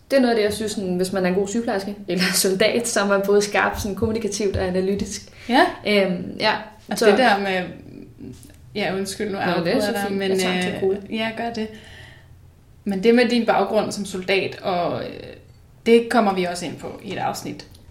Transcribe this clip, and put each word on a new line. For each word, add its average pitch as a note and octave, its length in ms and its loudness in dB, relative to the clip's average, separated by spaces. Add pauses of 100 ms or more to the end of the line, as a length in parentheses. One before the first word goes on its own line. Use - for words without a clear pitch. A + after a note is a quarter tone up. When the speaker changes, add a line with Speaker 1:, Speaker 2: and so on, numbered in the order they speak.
(120)
Speaker 1:
det C4+ 60 6
er C4 40 6
noget B3 80 4
af A3+ 60 4
det, G#3+ 80 2
jeg G#3 100 2
synes, G#3+ 180 -4
sådan, F#3 240 -2
hvis F#3 180 0
man F#3 120 0
er F3+ 40 4
en F3+ 60 2
god G3 120 2
sygeplejerske A3 560 -2
<laughs> - 40 -16
eller F3+ 160 0 (100)
soldat, G#3 540 2
så - 120 0
er G3+ 80 2
man G3 180 4
både G3+ 160 4
skarp, G3+ 380 0
sådan, G3 160 -4
kommunikativt G#3+ 640 -2
og F#3+ 100 -2
analytisk. F#3+ 540 -2 (280)
Speaker 2:
Ja. C4 120 6 (260)
Speaker 1:
Øhm, F#3+ 520 0
ja, G#3+ 140 0 (380)
Speaker 2:
Og G3+ 60 -4
Speaker 1:
så A#3 80 4
Speaker 2:
det G#3 120 8
der A3+ 220 6
med, F#3+ 220 -2 (1120)
ja, F#3+ 200 -2
undskyld, G3 340 -4
nu F#3+ 40 -6
Speaker 1:
Nå, G3 60 -6
det F#3+ 80 -2
er F3 60 2
Speaker 2:
afbryder F3 260 0
Speaker 1:
så G#3 60 0
Speaker 2:
jeg G#3+ 80 -2
dig, G3+ 140 -2
Speaker 1:
fint. G3 120 -2
Speaker 2:
men, F#3+ 120 0
Speaker 1:
Jeg F#3+ 80 2
tager F#3 220 0
en F3+ 60 -2
Speaker 2:
øh, F3+ 60 -4
Speaker 1:
tår - 60 -6
cola. G3 200 0 (120)
Speaker 2:
ja, A3 260 -2
gør A#3 160 -4
det. G#3+ 140 -4 (1160)
Men G3 200 -4
det A#3 120 6
med B3 140 6
din A#3 160 2
baggrund G3 460 2
som G3+ 140 -6
soldat, F#3 560 -4
og, F3 420 -2
øh, - 60 -8 (760)
det A#3 240 6
kommer G#3+ 240 2
vi F3+ 100 0
også F3 220 -4
ind C#3 120 -8
på - 260 -12
i F#3+ 100 -8
et - 40 -6
afsnit. - 500 -6 (240)